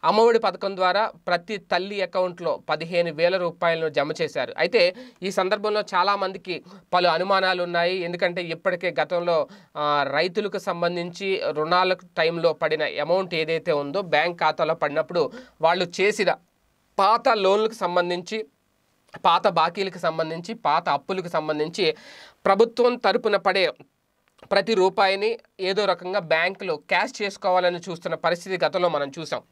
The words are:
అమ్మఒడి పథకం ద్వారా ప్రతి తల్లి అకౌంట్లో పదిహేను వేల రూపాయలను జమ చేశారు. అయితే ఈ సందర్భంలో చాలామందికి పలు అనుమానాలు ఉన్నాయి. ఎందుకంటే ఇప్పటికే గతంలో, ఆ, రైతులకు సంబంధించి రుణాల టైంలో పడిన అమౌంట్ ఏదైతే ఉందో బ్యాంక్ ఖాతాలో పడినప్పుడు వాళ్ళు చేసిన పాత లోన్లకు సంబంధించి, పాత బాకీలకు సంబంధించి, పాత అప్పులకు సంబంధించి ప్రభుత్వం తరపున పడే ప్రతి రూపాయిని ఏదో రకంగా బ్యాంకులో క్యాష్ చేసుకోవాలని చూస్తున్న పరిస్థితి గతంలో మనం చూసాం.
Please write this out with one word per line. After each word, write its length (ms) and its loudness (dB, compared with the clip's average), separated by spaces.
అమ్మఒడి 340 6
పథకం 380 -2
ద్వారా 340 2
ప్రతి 300 -2
తల్లి 460 -4
అకౌంట్లో 580 -2
పదిహేను 420 -2
వేల 240 2
రూపాయలను 520 0
జమ 240 0
చేశారు. 360 -4
అయితే 360 2
ఈ 80 -4
సందర్భంలో 500 0
చాలామందికి 800 -2
పలు 140 4
అనుమానాలు 540 2
ఉన్నాయి. 360 0
ఎందుకంటే 440 -2
ఇప్పటికే 600 -4
గతంలో, 460 0
ఆ, 340 0
రైతులకు 480 -2
సంబంధించి 920 -4
రుణాల 420 2
టైంలో 600 0
పడిన 300 -2
అమౌంట్ 520 -2
ఏదైతే 380 -2
ఉందో 300 -2
బ్యాంక్ 380 0
ఖాతాలో 340 0
పడినప్పుడు 560 -2
వాళ్ళు 240 2
చేసిన 360 2
పాత 300 4
లోన్లకు 460 2
సంబంధించి, 720 -2
పాత 240 4
బాకీలకు 500 0
సంబంధించి, 560 -4
పాత 340 0
అప్పులకు 400 -2
సంబంధించి 680 -2
ప్రభుత్వం 500 4
తరపున 400 0
పడే 360 0
ప్రతి 220 2
రూపాయిని 640 2
ఏదో 240 0
రకంగా 340 -2
బ్యాంకులో 580 -2
క్యాష్ 460 -2
చేసుకోవాలని 560 0
చూస్తున్న 240 -6
పరిస్థితి 500 -2
గతంలో 240 0
మనం 300 -2
చూసాం. 220 -8